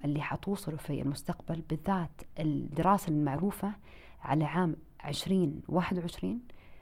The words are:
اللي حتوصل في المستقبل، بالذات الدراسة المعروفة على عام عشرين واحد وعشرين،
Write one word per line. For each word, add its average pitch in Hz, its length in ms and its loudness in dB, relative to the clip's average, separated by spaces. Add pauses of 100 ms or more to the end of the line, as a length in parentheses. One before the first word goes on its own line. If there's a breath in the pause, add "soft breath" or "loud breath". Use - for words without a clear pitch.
اللي 147 160 2
حتوصل 156 580 -2
في 135 240 -2
المستقبل، 160 580 -2
بالذات 165 600 -2 (180)
الدراسة 156 720 4
المعروفة 151 640 2 (500 loud breath)
على 143 220 2
عام 160 320 2 (240)
عشرين 160 680 2
واحد 180 300 2
وعشرين، 185 420 -2 (420 soft breath)